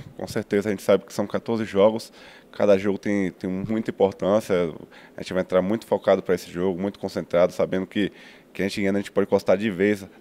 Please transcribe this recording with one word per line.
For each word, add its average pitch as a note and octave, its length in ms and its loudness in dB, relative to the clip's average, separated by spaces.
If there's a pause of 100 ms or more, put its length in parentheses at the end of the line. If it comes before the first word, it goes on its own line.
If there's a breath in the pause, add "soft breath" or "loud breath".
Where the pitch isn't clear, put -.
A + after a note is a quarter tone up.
(180 loud breath)
Com G2 80 -10
certeza, G#2 440 -2
a - 20 -2
gente G2 100 -6
sabe G2 240 2
que - 80 -20
são G2+ 140 -4
quatorze A2 380 -4
jogos, G#2 460 2 (400 loud breath)
cada G2+ 280 4
jogo G2 180 -2
tem, G2+ 320 0
tem - 180 -8
muita G2 440 -4
importância, F#2+ 840 0 (420 loud breath)
a F#2+ 60 -12
gente F2+ 120 -8
vai F#2 100 0
entrar F#2 180 2
muito G#2 240 -2
focado G2 380 2
pra F#2+ 100 0
esse - 160 -4
jogo, F2 320 -2
muito G2 160 -4
concentrado, F2+ 560 0
sabendo F#2 320 -2
que, G2+ 260 -2 (400 loud breath)
que - 120 -6
a G2 40 0
gente G2+ 140 -4
ganhando, G2 140 0
a G2 40 0
gente G2 120 -8
pode G2+ 160 0
encostar G2 280 2
de G#2 140 -2
vez G2 340 0 (180)